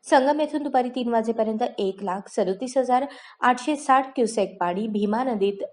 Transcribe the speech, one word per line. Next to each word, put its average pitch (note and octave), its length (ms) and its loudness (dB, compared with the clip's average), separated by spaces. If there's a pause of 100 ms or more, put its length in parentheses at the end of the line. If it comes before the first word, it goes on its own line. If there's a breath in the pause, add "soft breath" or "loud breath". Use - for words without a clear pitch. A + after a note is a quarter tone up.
संगम D4 340 4
येथून D4+ 220 -2
दुपारी B3+ 260 0
तीन B3 200 -4
वाजेपर्यंत A3 540 0 (160)
एक F#3+ 240 -2
लाख G3 260 -6
सदोतीस G3+ 480 -2
हजार B3+ 280 2 (360 loud breath)
आठशे B3+ 360 2
साठ C4+ 380 2
क्युसेक G#3 460 0
पाणी F3+ 260 -2
भीमा G3+ 380 0
नदीत G3 380 0 (100)